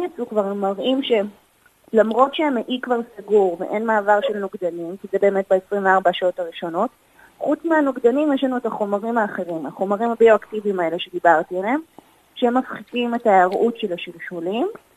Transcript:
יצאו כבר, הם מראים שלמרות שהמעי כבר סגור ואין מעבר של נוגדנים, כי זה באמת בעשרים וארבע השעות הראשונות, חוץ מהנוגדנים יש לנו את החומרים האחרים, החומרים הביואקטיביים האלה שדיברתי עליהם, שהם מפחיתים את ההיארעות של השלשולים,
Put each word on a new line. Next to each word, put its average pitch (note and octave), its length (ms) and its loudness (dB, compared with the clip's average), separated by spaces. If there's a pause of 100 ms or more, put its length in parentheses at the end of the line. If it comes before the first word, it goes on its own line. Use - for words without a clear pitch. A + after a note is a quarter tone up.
יצאו A#3+ 240 -8
כבר, G#3 180 0
הם G3+ 140 -4
מראים G3+ 400 -2 (920)
שלמרות A3+ 420 2
שהמעי B3+ 480 -2
כבר B3 160 -2 (180)
סגור G3 440 2
ואין G#3+ 260 -4
מעבר G#3 320 2 (100)
של G#3 100 -4
נוגדנים, F3 640 -6
כי G3 100 -14
זה G3 60 -2
באמת G3 320 2
בעשרים G3 340 0
וארבע F#3+ 260 4
השעות F3+ 280 -2
הראשונות, F3 520 -4 (480)
חוץ - 260 -2
מהנוגדנים C#4+ 680 2
יש C4+ 120 0
לנו C4 120 0
את B3 100 -4
החומרים G#3+ 520 -2
האחרים, E3+ 480 -4
החומרים G3+ 440 -2
הביואקטיביים G#3+ 680 2
האלה E3 180 -2
שדיברתי F3 600 2
עליהם, A#3 220 0 (540)
שהם A#3+ 240 0
מפחיתים A#3+ 560 -4
את A#3+ 120 -4
ההיארעות G3 500 4
של G3 160 -6
השלשולים, F3 760 -6 (280)